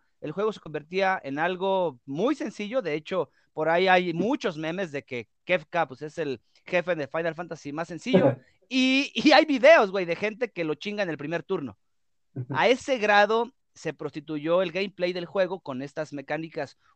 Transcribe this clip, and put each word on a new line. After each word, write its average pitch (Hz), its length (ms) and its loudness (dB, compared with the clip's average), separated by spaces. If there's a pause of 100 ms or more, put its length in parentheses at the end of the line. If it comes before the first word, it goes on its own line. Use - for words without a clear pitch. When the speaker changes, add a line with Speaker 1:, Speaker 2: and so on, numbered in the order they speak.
(200)
Speaker 1:
el 147 120 -8
juego 208 200 -2
se - 80 -12
convertía 170 600 -2
en 139 160 -6
algo 180 680 -2
muy 185 300 -2
sencillo. 214 480 -6
De 156 120 -4
hecho, 160 360 -4 (220)
por 151 160 -2
ahí 175 180 4
hay 180 260 4
muchos 190 460 -2
memes 165 320 -6
de 139 140 -8
que 120 240 -10 (160)
Kefka, 170 420 -2
pues, 131 160 -14
es 151 160 -12
el 143 220 -4 (240)
jefe 175 320 0
de 143 100 -4
Final 165 300 -4
Fantasy 160 360 -10
más 165 140 -6
sencillo, 165 560 2
Speaker 2:
<laughs> - 40 -20 (220)
Speaker 1:
y, 262 460 0
y 254 160 4
hay 311 140 10
videos, 269 480 6
güey, 190 120 -2
de 165 120 -2
gente 214 340 -4
que 170 140 -6
lo 151 100 -2
chinga 208 300 -4
en 175 60 -4
el 151 60 -4
primer 160 280 -6
turno. 147 340 -6 (560)
Speaker 2:
Ujú. 123 160 -8
Speaker 1:
A 156 160 2
ese 254 320 2
grado 208 540 4 (220)
se 156 200 -8
prostituyó 156 640 -2
el 175 120 -2
gameplay 180 400 -4
del 175 140 -6
juego 185 340 -2
con 131 220 -8
estas 147 300 -8
mecánicas 151 640 -8 (200)